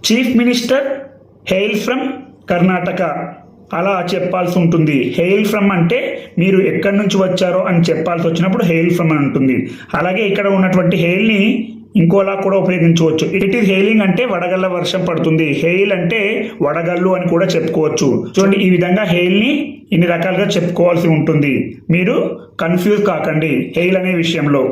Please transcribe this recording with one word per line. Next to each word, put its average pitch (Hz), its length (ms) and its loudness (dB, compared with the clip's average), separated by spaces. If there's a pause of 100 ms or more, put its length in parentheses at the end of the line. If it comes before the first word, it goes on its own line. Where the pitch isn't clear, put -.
చీఫ్ 247 320 0
మినిస్టర్ 254 460 0 (640)
hail 202 200 0 (120)
from 262 180 -2 (480)
కర్ణాటక, 180 520 0 (760)
అలా 196 160 -2 (200)
చెప్పాల్సి 180 500 -2
ఉంటుంది. 160 340 2 (220)
Hail 190 220 2 (100)
from 202 160 0 (100)
అంటే 170 220 2 (420)
మీరు 190 180 2 (120)
ఎక్కడి 202 300 0
నుంచి 196 240 0
వచ్చారో 180 440 0
అని 170 200 2
చెప్పాల్సి 170 400 -2
వచ్చినప్పుడు 180 420 0
hail 165 160 2 (100)
from 165 180 2
అని 143 120 2
ఉంటుంది. 131 280 2 (440)
అలాగే 185 320 -2
ఇక్కడ 202 160 0 (100)
ఉన్నటువంటి 180 480 2
హెయిల్ని 202 360 2 (600)
ఇంకోలా 196 320 2 (120)
కూడా 196 180 2
ఉపయోగించవచ్చు. 165 600 2 (120)
It 196 200 0
is 220 160 0
hailing 208 320 2
అంటే 190 260 0
వడగళ్ళ 185 360 -2 (100)
వర్షం 175 320 -4
పడుతుంది. 160 360 0 (160)
హెయిల్ 185 360 0
అంటే 180 240 -2 (440)
వడగళ్ళు 175 520 -2
అని 175 160 -2
కూడా 180 200 2
చెప్పుకోవచ్చు. 160 540 0 (280)
చూడండి, 196 300 4
ఈ - 80 4
విధంగా 180 300 2 (100)
హెయిల్ని 190 380 2 (440)
ఇన్ని 170 200 4
రకాలుగా 185 400 0
చెప్పుకోవాల్సి 170 520 0 (100)
ఉంటుంది. 147 360 2 (420)
మీరు 185 200 0 (480)
కన్ఫ్యూజ్ 190 480 0
కాకండి 156 420 -2 (240)
హెయిల్ 185 240 2
అనే 185 120 -2 (100)
విషయంలో. 151 480 0